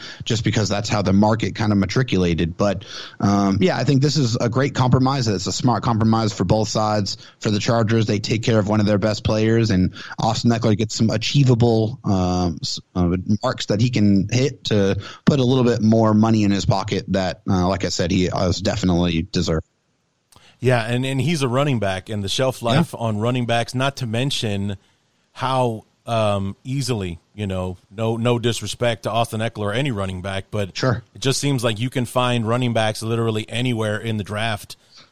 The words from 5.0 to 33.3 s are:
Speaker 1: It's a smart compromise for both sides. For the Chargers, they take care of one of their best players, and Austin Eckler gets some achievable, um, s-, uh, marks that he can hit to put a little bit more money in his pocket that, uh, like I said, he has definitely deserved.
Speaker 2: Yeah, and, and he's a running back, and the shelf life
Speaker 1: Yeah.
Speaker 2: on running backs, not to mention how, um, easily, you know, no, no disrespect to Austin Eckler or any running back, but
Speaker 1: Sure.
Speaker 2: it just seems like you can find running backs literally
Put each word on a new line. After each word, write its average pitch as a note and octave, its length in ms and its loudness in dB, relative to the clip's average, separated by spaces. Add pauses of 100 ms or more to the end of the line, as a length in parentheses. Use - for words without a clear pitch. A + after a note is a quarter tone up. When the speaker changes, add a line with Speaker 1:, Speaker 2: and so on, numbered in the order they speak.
Speaker 1:
It's G2 220 -2
a F#2 40 -2
smart G#2+ 300 0
compromise A2 500 2
for - 120 -2
both A2 240 2
sides. G#2+ 480 -2 (240)
For A2+ 100 -2
the G#2 80 0
Chargers, A2+ 480 2
they G#2 140 0
take A2 240 -2
care A2+ 160 4
of G2 80 0
one G#2+ 100 2
of G#2 80 4
their G#2 120 4
best G#2+ 260 -2
players, A2 480 2
and F#2 220 2 (220)
Austin A2+ 360 0
Eckler A2+ 260 2
gets G#2+ 160 -4
some A2+ 160 2
achievable, A2+ 920 2
um, F2+ 580 0
s-, - 160 -6 (160)
uh, F2 220 2 (260)
marks - 240 -2
that G#2+ 140 0
he B2 100 2
can G#2 400 4
hit C3 360 0
to G2 300 2 (280)
put D3 160 4
a B2+ 40 4
little B2+ 200 4
bit A2+ 180 2
more A2 320 4
money G#2+ 300 4
in G2 80 4
his G2 120 -2
pocket G2+ 440 -2
that, F#2 420 -2
uh, F#2 160 2
like F#2 180 -2
I F2+ 40 -2
said, F2 240 -2
he F2+ 140 2
has F2+ 340 -2
definitely F2 600 0
deserved. E2+ 440 -2 (920)
Speaker 2:
Yeah, A#2+ 240 2
and, A#2+ 200 -2
and C3+ 160 -2
he's C#3+ 220 0
a C3 60 2
running C3 320 0
back, F#2+ 280 -4
and G#2 140 -4
the G2 60 -4
shelf C3 340 -2
life A#2+ 320 2
Speaker 1:
Yeah. - 60 -10
Speaker 2:
on A2 180 -2
running A#2+ 260 0
backs, A#2 300 -2
not C3+ 220 -2
to C3 100 -8
mention G#2+ 720 -4 (600)
how, B2+ 480 -2 (220)
um, G2+ 560 0
easily, A#2+ 560 -4 (160)
you G#2 100 -8
know, F#2 320 -4 (140)
no, A2+ 260 -2
no A#2 220 2
disrespect A2+ 640 -4
to - 80 -4
Austin A2+ 300 -2
Eckler A2+ 240 -6
or G2+ 80 -2
any C#3 180 -2
running F#2+ 320 -6
back, F#2+ 260 -6
but G2+ 280 -6
Speaker 1:
Sure. B2 260 -2 (100)
Speaker 2:
it G2+ 80 -20
just C3 200 -2
seems C#3 240 -2
like A2+ 160 -2
you B2+ 100 -4
can B2+ 140 -4
find B2 420 0
running A#2+ 260 0
backs A2 300 -2
literally A2+ 460 -2